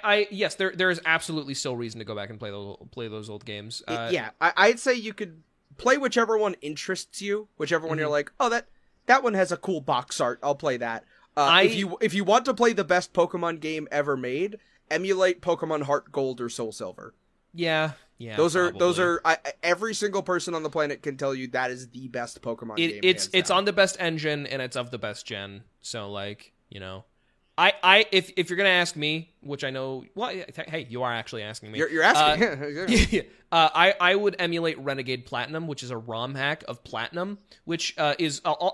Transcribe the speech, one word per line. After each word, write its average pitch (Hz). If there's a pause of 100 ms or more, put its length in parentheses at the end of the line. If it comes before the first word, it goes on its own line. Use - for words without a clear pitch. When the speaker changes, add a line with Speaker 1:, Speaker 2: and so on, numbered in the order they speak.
Speaker 1:
I, 208
yes, 196
there, 190
there 185
is 170
absolutely 160
still 127
reason 117
to 110
go 107
back 101
and 110
play 107
those, 101 (140)
play 117
those 107
old 104
games. 104
Speaker 2:
It, 117
Speaker 1:
Uh, 117
Speaker 2:
yeah, 113 (100)
I, 170
I'd 233
say 254
you 220
could 165 (360)
play 254
whichever 233
one 208
interests 156
you, 202
whichever 160
one 160
you're 156
Speaker 1:
Mm-hmm. 147
Speaker 2:
like, 147
"Oh, 254
that, 233 (380)
that 269
one 233
has 185
a 165
cool 175
box 131
art, 120
I'll 143
play 139
that." 113 (320)
Uh, 147
Speaker 1:
I 165
Speaker 2:
if 208
you, 185
if 214
you 196
want 226
to 262
play 233
the 185
best 180
Pokemon 170
game 156
ever 143
made, 147 (320)
emulate 185
Pokemon 160
Heart 143
Gold 131
or 120
Soul 113
Silver. - (400)
Speaker 1:
Yeah, 160 (260)
yeah, 113
Speaker 2:
Those 160
are, 180
those 180
Speaker 1:
probably. 175
Speaker 2:
are, 165
I, 160
I, 143 (100)
every 185
single 196
person 175
on 160
the 151
planet 147
can 143
tell 139
you 131
that 127
is 127
the 127
best 120
Pokemon 113
Speaker 1:
It, 165
Speaker 2:
game, 104
Speaker 1:
it's, 180
Speaker 2:
hands -
Speaker 1:
it's 180
Speaker 2:
down. 185
Speaker 1:
on 196
the 202
best 190
engine, 156
and 131
it's 127
of 123
the 123
best 104
gen. 98 (200)
So, 104
like, 101 (180)
you 101
know, 95 (540)
I, 185
I, 202
if, 185
if 175
you're 175
gonna 196
ask 180
me, 156
which 143
I 135
know, 131 (100)
well, 233
yeah, 185
th-, -
hey, 156
you 120
are 123
actually 113
asking 107
me. 123
Speaker 2:
You're, 156
you're 156
asking. 156
Speaker 1:
Uh, 143
Speaker 2:
<laughs> -
Yeah, 156
yeah. 220
Speaker 1:
<laughs> -
yeah, 226 (280)
uh, 160
I, 185
I 180
would 202
emulate 170
Renegade 131
Platinum, 151
which 147
is 123
a 123
rom 117
hack 143
of 123
Platinum, 170 (300)
which, 165
uh, 147
is, 151
uh, 156
al-, 180